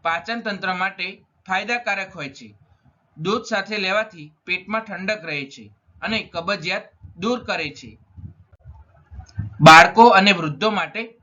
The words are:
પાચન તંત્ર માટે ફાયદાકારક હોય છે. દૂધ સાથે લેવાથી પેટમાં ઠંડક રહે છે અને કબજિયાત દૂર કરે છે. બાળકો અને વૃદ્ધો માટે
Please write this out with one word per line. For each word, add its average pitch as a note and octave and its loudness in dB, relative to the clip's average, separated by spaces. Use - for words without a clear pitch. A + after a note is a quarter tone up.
પાચન E3+ -6
તંત્ર F#3+ -8
માટે F#3 -6
ફાયદાકારક G3+ -6
હોય D3+ -12
છે. A#2+ -20
દૂધ G3+ -4
સાથે G#3 -6
લેવાથી F#3+ -4
પેટમાં F#3+ -6
ઠંડક G#3 -8
રહે D3 -8
છે C3 -20
અને G#3+ -6
કબજિયાત F3+ -6
દૂર A3+ -4
કરે E3 -6
છે. A#2 -20
બાળકો E3 10
અને G3 6
વૃદ્ધો E3 -2
માટે F#3+ -6